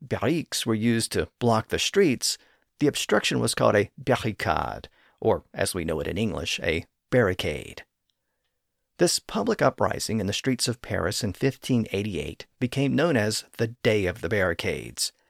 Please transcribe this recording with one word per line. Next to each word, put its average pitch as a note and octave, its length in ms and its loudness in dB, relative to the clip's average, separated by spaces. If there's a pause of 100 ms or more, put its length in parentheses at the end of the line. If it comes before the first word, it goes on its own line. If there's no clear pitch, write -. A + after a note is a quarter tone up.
barriques B2+ 640 -2
were A2+ 80 2
used A2+ 380 2
to E2+ 160 0 (100)
block A#2 300 2
the - 100 -2
streets, - 580 2 (440)
the D3 80 4
obstruction - 500 0
was A#2 160 0
called A2 220 4
a G#2 200 2
barricade, F#2 920 -2 (320)
or, F#2+ 240 2 (100)
as - 200 -2
we F2+ 100 -4
know D#2 160 -2
it D2 80 -4
in E2 100 -4
English, E2+ 440 -2
a E2 240 -2 (240)
barricade. F#2 760 0 (1120)
This F3 200 4
public G#3+ 440 -2
uprising A2 580 0
in F#2 60 -2
the G2+ 60 0
streets - 360 -2
of A#2 140 -4
Paris F#2 420 -2
in G2+ 80 -2
fifteen C3 600 0
eighty-eight F#2 540 -4 (120)
became C3 360 0
known D3+ 220 2
as G#2+ 280 0 (120)
the A2+ 120 0
Day G#2+ 360 0
of F2 160 -2
the - 80 -4
Barricades, F2 840 -2 (180)